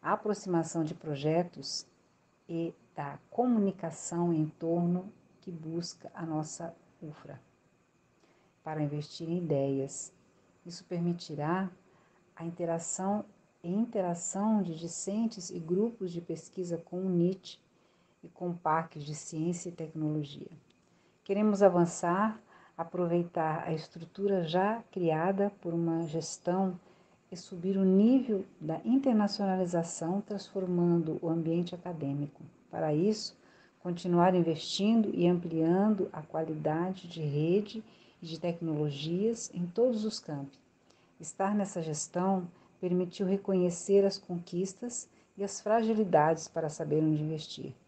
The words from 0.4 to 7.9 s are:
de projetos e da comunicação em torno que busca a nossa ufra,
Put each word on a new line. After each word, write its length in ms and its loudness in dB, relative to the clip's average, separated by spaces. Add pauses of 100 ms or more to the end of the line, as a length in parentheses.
de 120 -4
projetos 920 -2 (600)
e 260 -4 (220)
da 220 -8 (100)
comunicação 1040 0
em 140 2
torno 640 0 (300)
que 80 -12
busca 640 -10
a 100 -10
nossa 500 -6 (280)
ufra, 360 -14 (1300)